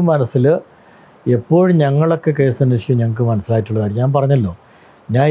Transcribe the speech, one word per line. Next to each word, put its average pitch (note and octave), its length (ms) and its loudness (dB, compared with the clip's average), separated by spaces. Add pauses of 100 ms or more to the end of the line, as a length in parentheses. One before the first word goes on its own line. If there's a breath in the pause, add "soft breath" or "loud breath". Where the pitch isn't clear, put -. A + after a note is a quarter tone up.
(120)
മനസ്സിൽ C3 320 0 (920 loud breath)
എപ്പോഴും F3 380 2 (100)
ഞങ്ങളൊക്കെ D#3+ 540 0
case C3+ 260 0
അന്വേഷിക്കും B2 380 0
ഞങ്ങൾക്ക് A#2 280 -2
മനസ്സിലായിട്ടുള്ള A2 520 -2
കാര്യം. G#2 200 -4
ഞാൻ C3+ 140 -2
പറഞ്ഞല്ലോ, C3+ 360 0 (640 loud breath)
ഞാൻ C#3 140 2